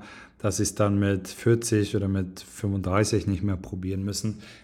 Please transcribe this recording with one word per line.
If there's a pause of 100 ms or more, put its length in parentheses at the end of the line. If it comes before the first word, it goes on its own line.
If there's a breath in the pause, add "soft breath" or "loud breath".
(380 loud breath)
dass
sie's
dann
mit
vierzig
oder
mit
fünfunddreißig
nicht
mehr
probieren
müssen. (260 loud breath)